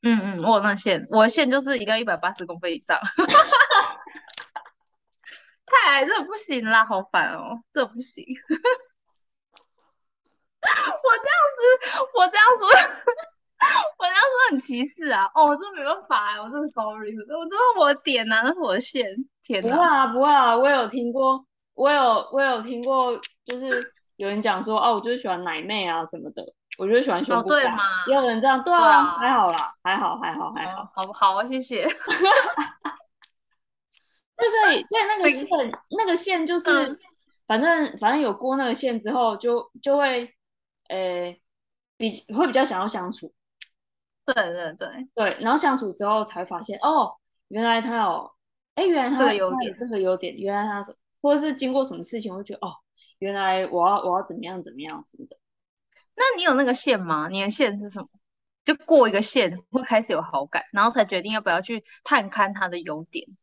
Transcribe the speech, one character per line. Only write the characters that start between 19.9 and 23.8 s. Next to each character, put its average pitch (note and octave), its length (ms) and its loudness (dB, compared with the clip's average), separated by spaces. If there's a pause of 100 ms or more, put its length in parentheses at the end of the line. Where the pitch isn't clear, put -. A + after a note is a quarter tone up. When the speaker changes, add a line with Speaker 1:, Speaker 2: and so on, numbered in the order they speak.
Speaker 2:
不 B3 80 0
会 D4 100 4
啊， B3+ 260 6
我 C4 120 4
有 C4 200 2
听 A#3+ 240 -4
过， C4 320 0 (280)
我 C4+ 180 2
有， B3+ 420 2
我 C4+ 80 0
有 B3+ 220 0
听 A#3+ 220 -8
过， B3+ 340 0 (260)
就 B3 140 -10
是 B3+ 340 -6 (240)